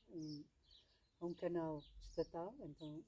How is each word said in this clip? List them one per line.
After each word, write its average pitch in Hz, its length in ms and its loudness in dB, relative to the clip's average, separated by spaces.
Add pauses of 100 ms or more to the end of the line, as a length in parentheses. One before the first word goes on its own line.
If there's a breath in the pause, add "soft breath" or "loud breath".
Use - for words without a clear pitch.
um, 156 340 -4 (800 loud breath)
a 175 40 0
um 175 80 4
canal 165 500 4 (180)
estatal, 170 600 0
então, 151 460 -6